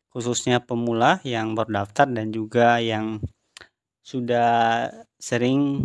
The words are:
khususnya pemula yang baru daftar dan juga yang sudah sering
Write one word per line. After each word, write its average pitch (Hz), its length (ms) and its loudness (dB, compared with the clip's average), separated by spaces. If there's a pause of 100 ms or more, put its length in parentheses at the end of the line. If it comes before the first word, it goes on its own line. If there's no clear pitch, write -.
(140)
khususnya 123 480 -2
pemula 120 640 0
yang 110 320 -4
baru 110 240 -2
daftar 139 240 2
dan 113 240 -4
juga 117 480 2
yang 110 400 -4 (880)
sudah 117 800 0 (320)
sering 139 640 0